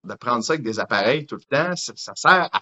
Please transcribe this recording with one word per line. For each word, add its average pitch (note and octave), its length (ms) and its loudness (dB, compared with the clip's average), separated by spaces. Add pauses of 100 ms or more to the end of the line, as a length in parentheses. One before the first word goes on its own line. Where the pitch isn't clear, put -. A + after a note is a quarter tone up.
de G2+ 120 -12
prendre A#2+ 280 -2
ça D#3+ 100 0
avec D3+ 120 -2
des A2 160 -4
appareils A2 440 0
tout A#2 100 -12
le - 80 -12
temps, E3+ 340 0
ça, - 180 -8
ça - 200 -14
sert F3 360 4
à - 100 -2